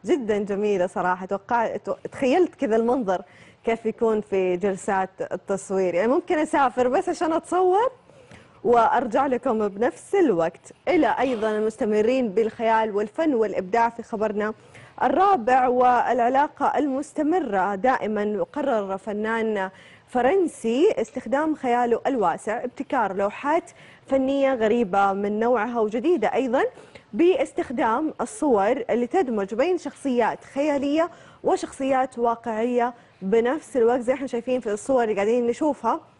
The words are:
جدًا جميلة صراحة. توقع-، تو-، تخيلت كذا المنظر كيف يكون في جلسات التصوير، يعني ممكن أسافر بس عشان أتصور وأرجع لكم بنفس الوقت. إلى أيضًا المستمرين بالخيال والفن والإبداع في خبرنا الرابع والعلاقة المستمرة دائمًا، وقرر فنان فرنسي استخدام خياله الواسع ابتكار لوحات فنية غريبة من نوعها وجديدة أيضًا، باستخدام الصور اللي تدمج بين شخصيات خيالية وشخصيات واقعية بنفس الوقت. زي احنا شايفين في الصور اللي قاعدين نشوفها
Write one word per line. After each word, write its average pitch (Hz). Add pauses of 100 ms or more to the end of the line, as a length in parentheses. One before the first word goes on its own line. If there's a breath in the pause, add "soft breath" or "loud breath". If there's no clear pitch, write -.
جدًا 220
جميلة 202
صراحة. 180
توقع-، 214
تو-، -
تخيلت 285
كذا 226
المنظر 226 (440 loud breath)
كيف 226
يكون 220
في 185
جلسات 190 (220)
التصوير، 190
يعني 185
ممكن 330
أسافر 277
بس 339
عشان 330
أتصور 370 (720 loud breath)
وأرجع 240
لكم 233
بنفس 214
الوقت. 180 (140)
إلى 302
أيضًا 226
المستمرين 214
بالخيال 220
والفن 269
والإبداع 220
في 233
خبرنا 214 (500 loud breath)
الرابع 262
والعلاقة 247
المستمرة 277
دائمًا، 208
وقرر 208
فنان 214 (380 loud breath)
فرنسي 277
استخدام 269
خياله 240
الواسع 214
ابتكار 240
لوحات 269 (360 loud breath)
فنية 269
غريبة 208
من 202
نوعها 233
وجديدة 220
أيضًا، 262 (500 loud breath)
باستخدام 285
الصور 240
اللي 240
تدمج 233
بين 320
شخصيات 240
خيالية 285 (340 loud breath)
وشخصيات 269
واقعية 233 (280 loud breath)
بنفس 233
الوقت. 240
زي 240
احنا 254
شايفين 254
في 220
الصور 247
اللي 214
قاعدين 233
نشوفها 269 (200)